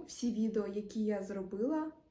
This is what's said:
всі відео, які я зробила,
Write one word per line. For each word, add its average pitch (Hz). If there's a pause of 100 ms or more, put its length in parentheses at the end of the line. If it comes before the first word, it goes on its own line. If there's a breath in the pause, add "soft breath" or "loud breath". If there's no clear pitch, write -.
всі 240
відео, 214
які 208
я 208
зробила, 208 (200)